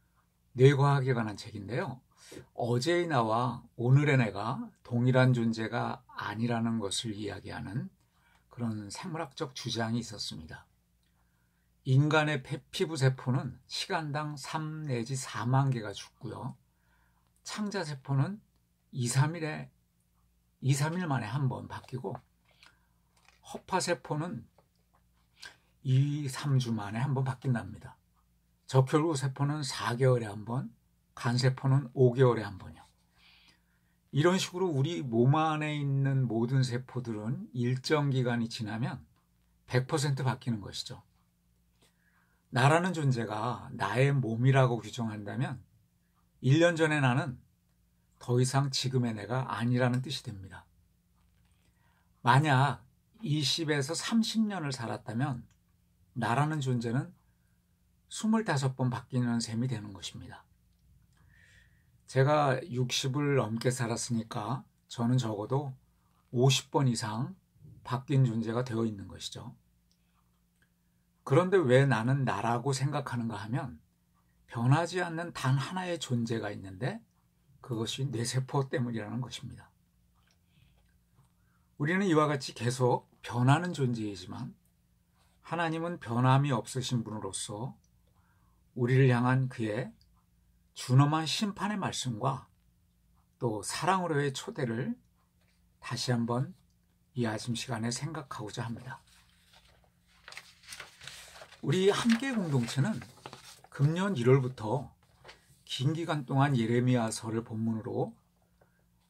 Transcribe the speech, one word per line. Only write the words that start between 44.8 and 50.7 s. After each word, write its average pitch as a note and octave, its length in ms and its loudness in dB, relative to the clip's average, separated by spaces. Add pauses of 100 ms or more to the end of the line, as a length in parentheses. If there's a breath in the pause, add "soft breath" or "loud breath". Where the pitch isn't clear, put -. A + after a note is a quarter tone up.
일 C3+ 180 6
년 E3+ 160 6
전의 D#3 240 2
나는 C3+ 400 0 (800)
더 B2 220 2
이상 C3+ 280 2
지금의 B2+ 440 0
내가 A2 440 -4
아니라는 B2 440 2
뜻이 C3+ 200 -8
됩니다. G2 440 -14 (1600)